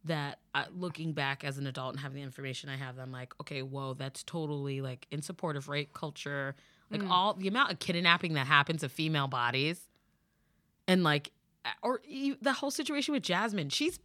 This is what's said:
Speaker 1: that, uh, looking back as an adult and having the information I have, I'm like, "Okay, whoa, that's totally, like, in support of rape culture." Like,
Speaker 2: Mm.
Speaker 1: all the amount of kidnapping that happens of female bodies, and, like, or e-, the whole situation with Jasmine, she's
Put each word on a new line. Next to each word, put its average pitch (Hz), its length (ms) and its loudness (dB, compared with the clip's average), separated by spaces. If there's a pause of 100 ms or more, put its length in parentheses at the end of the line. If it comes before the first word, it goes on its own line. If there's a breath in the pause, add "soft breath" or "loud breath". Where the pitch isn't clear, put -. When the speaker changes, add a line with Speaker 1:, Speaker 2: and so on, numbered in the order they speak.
Speaker 1:
that, 151 380 -4 (120)
uh, 143 120 0 (120)
looking 165 360 -4
back 139 320 0
as 139 140 -4
an 139 100 -4
adult 131 240 -6
and 135 80 -6
having 139 160 -8
the 143 80 -10
information 135 440 -8
I 135 80 -6
have, 131 220 -8
I'm 131 140 -10
like, 127 280 -12
"Okay, 139 220 -6
whoa, 135 320 -6
that's 135 300 -8
totally, 143 560 -4
like, 131 320 -8
in 147 100 -4
support 165 340 -4
of 139 120 -8
rape 147 240 -4
culture." 143 640 -6 (340 soft breath)
Like, 208 120 -2
Speaker 2:
Mm. 190 80 0
Speaker 1:
all 190 240 6
the 190 120 -2
amount 233 240 2
of 170 80 -4
kidnapping 175 540 4
that 135 160 2
happens 147 340 6
of 135 80 -2
female 156 380 2
bodies, 131 600 2 (1000)
and, 185 160 8
like, 147 260 2 (540)
or 254 200 0
e-, 277 380 -2
the 269 120 4
whole 277 180 -2
situation 294 420 0
with 247 80 2
Jasmine, 185 460 0
she's 302 360 0